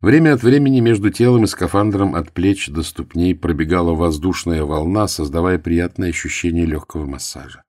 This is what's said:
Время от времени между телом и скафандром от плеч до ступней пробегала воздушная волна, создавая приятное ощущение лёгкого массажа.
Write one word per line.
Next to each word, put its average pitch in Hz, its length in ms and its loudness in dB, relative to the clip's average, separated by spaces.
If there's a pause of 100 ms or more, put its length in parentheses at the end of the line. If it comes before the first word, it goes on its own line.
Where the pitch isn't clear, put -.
Время 147 320 6
от 120 80 0
времени 135 380 4
между 107 320 2
телом 120 320 4
и 101 40 2
скафандром 98 680 0
от 82 160 -6
плеч 95 380 0
до 76 120 -6
ступней 85 540 -2
пробегала 85 580 0
воздушная 82 720 -2
волна, 82 440 -2
создавая 82 520 -2
приятное 87 500 -2
ощущение 85 560 -4
лёгкого 78 400 -6
массажа. 67 640 -14